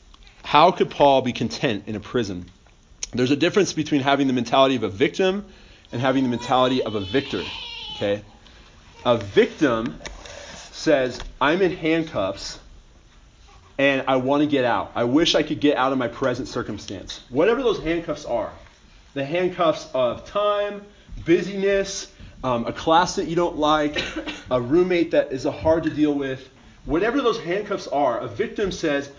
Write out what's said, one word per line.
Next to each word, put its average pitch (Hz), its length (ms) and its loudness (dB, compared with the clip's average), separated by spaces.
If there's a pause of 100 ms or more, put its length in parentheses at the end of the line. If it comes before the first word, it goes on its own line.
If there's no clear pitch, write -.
(440)
How 160 280 6
could 185 180 -2
Paul 139 320 4
be 120 120 -2
content 110 540 -2
in 107 80 -6
a 101 40 -6
prison? 95 460 -4 (680)
There's 127 180 0
a 143 40 4
difference 170 380 0
between 147 280 0
having 139 260 2
the 127 60 2
mentality 135 420 4
of 110 80 -2
a 101 60 -2
victim 190 560 0 (460)
and 120 100 -4
having 131 220 2
the 123 60 0
mentality 127 520 2
of 107 140 -4
a 104 60 -2
victor. 101 420 -2 (520)
Okay? 101 260 -2 (840)
A 120 120 4
victim 120 840 0 (720)
says, 131 480 0 (200)
"I'm 156 220 2
in 175 140 2
handcuffs 160 840 -4 (1160)
and 139 300 2
I 135 100 4
want 139 260 2
to 147 40 4
get 139 160 2
out. 104 320 0
I 113 100 0
wish 151 300 4
I 160 80 4
could 147 160 -4
get 143 160 4
out 131 160 2
of 131 60 0
my 123 100 0
present 123 400 -4
circumstance." 104 840 -10
Whatever 214 340 2
those 190 160 2
handcuffs 160 460 -4
are. 110 260 -4 (640)
The 139 120 -4
handcuffs 175 680 0
of 123 320 0
time, 202 560 -2 (440)
busyness, 196 800 0 (360)
um, 120 220 -2
a 117 80 -4
class 165 420 2
that 175 120 -2
you 165 80 -4
don't 170 220 0
like, 151 440 2 (480)
a 127 120 2
roommate 170 500 2
that 147 200 2
is 131 120 -4
hard 160 400 2
to 156 60 -2
deal 147 240 2
with. 135 340 -4 (380)
Whatever 208 360 0
those 208 180 0
handcuffs 185 480 -4
are, 131 320 0
a 120 80 -6
victim 208 440 -4
says, 143 480 -2